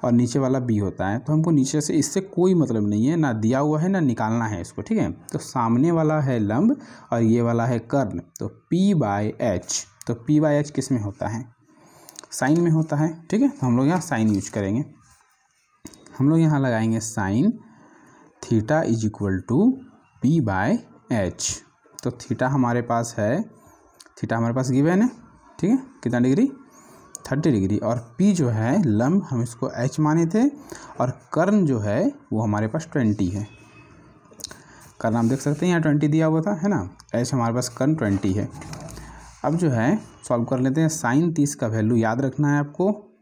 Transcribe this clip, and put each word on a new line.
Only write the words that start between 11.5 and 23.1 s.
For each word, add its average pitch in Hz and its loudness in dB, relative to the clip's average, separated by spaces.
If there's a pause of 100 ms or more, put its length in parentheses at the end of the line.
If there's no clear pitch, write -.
साइन 147 0
में 175 2
होता 156 0
है, 156 2 (220)
ठीक 214 0
है। 277 4
तो - -6
हम 120 2
लोग 135 2
यहाँ 175 2
साइन 110 0
यूज 98 0
करेंगे, 107 -2 (1300)
हम 135 4
लोग 165 4
यहाँ 156 4
लगाएंगे 113 0
sine 110 0 (920)
theta 117 0
is 110 -2
equal 101 -2 (120)
to 120 2 (640)
P 165 2
by 107 0 (360)
H। - -2 (480)
तो 120 -6
theta 127 -4
हमारे 123 0
पास 117 -2